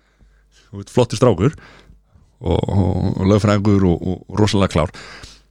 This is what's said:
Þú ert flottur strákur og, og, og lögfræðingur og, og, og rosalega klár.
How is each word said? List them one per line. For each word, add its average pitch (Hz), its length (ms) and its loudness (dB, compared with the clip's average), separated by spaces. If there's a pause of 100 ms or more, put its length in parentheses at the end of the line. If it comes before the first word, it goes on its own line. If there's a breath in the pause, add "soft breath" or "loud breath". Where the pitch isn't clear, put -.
(720 soft breath)
Þú 101 100 -12
ert - 80 -20
flottur 120 300 0
strákur 117 340 2 (840 loud breath)
og, 85 180 0
og, 90 540 -2
og - 180 -6
lögfræðingur 101 560 2
og, 87 160 0
og, 90 240 -8
og 92 140 -2
rosalega 98 340 0
klár. 80 160 0 (600 loud breath)